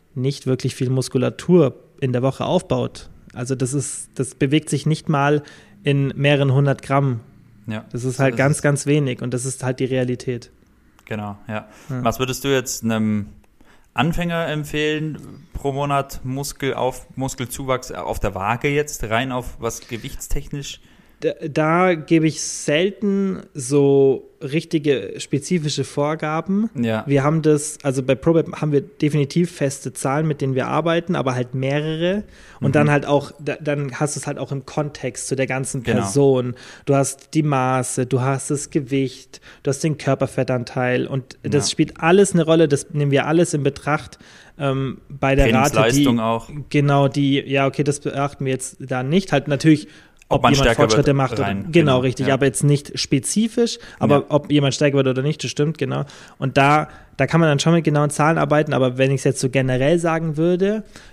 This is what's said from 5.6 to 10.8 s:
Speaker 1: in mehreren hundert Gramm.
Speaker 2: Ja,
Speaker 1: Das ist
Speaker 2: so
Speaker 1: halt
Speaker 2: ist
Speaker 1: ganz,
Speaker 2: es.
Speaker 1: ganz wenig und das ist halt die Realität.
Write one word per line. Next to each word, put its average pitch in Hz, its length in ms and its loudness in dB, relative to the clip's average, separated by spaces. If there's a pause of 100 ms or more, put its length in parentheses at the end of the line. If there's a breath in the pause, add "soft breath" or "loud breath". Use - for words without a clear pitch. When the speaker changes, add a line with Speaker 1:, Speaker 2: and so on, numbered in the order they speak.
Speaker 1:
in 139 320 0
mehreren 139 360 2
hundert 139 300 2
Gramm. 135 380 0 (480)
Speaker 2:
Ja, 110 240 -8
Speaker 1:
Das 120 120 -8
ist 127 140 -4
Speaker 2:
so 139 60 2
Speaker 1:
halt 135 100 2
Speaker 2:
ist 113 60 -4
Speaker 1:
ganz, 143 180 4
Speaker 2:
es. - 60 -6
Speaker 1:
ganz 147 240 0
wenig 139 340 0
und 123 140 -4
das 123 100 -6
ist - 180 -8
halt 127 160 -4
die 135 60 0
Realität. 123 640 -4 (560)